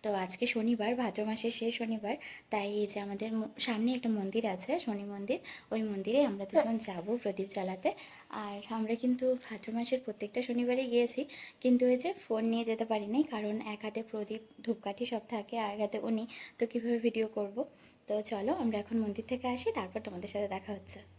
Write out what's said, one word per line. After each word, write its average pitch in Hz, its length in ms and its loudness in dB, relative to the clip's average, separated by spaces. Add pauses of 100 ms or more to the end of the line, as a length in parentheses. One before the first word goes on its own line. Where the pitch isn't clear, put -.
তো 220 60 0 (140)
আজকে 185 300 -2
শনিবার, 220 380 2 (100)
ভাদ্র 214 180 0 (100)
মাসের 226 300 0
শেষ 226 200 0
শনিবার, 220 360 -2 (360)
তাই 202 160 0 (140)
এই 208 120 2
যে - 120 -4
আমাদের 202 240 -4 (100)
ম-, 220 120 -4 (140)
সামনে 233 320 2
একটা 247 120 0
মন্দির 208 340 2 (120)
আছে, 185 160 -4 (140)
শনি 202 280 -2
মন্দির, 202 260 -2 (340)
ওই 226 160 2
মন্দিরে 202 300 2 (100)
আমরা 196 220 -2
দুজন 226 240 6 (120)
যাবো 185 240 -4 (120)
প্রদীপ 190 320 0
জ্বালাতে। 190 340 0 (540)
আর 202 140 -6 (200)
আমরা 220 260 0
কিন্তু 254 220 2 (200)
ভাদ্র 220 220 -8 (100)
মাসের 247 280 2
প্রত্যেকটা 208 420 -4
শনিবারই 247 460 2
গিয়েছি, 240 280 4 (420)
কিন্তু 247 280 8
ওই 254 120 6
যে 339 60 2 (180)
ফোন 220 240 0
নিয়ে 226 180 2
যেতে 226 220 2
পারিনি, 214 280 2 (140)
কারণ 214 220 0 (180)
এক 208 120 -8
হাতে 214 160 -4 (100)
প্রদীপ, 214 300 -4 (220)
ধূপকাঠি 220 480 -2
সব 214 120 -2 (100)
থাকে, 214 220 -4 (100)
আর 202 80 -2
এক 214 100 -8
হাতে 208 140 -2 (120)
উনি, 226 140 2 (340)
তো - 140 2
কীভাবে 233 340 2
ভিডিও 226 220 2 (100)
করব? 202 180 -2 (520)
তো 214 60 0 (180)
চলো 208 200 0 (120)
আমরা 220 200 2
এখন 226 200 -2
মন্দির 208 280 -2
থেকে 254 140 -2 (100)
আসি, 254 120 -2 (100)
তারপর 190 300 -4
তোমাদের 190 260 -6
সাথে 208 220 0
দেখা 190 220 -6
হচ্ছে। 190 220 -6 (200)